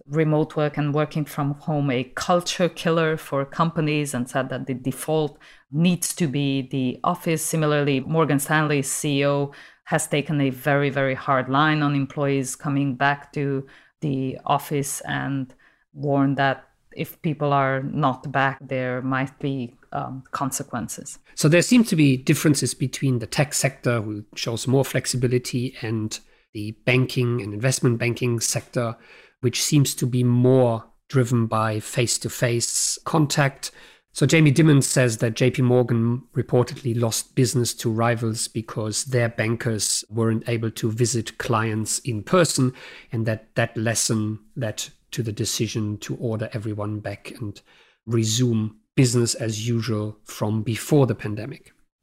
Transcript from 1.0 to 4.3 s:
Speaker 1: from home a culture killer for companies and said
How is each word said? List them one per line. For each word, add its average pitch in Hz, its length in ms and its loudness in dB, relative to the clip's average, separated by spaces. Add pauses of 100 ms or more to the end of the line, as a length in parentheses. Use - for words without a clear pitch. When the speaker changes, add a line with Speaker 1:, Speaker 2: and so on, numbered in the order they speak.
Speaker 1:
from 143 300 -4
home 143 340 -2
a 127 140 0
culture 175 680 0
killer 165 480 0
for 139 280 -4
companies 151 680 0
and 120 160 -4
said 135 200 -2